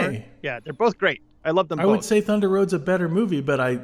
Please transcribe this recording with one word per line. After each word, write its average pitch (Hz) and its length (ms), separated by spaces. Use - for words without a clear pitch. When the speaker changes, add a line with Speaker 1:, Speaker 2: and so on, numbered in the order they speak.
Speaker 1:
way. 110 180
Speaker 2:
Yeah, 127 160
they're 151 140
both 220 240
great. 175 240
I 160 60
love 175 180
them 156 100
Speaker 1:
I 175 60
would 208 120
Speaker 2:
both. - 80
Speaker 1:
say 214 160
Thunder 208 280
Road's 190 240
a 170 60
better 180 280
movie, 180 340
but 139 200
I, 127 220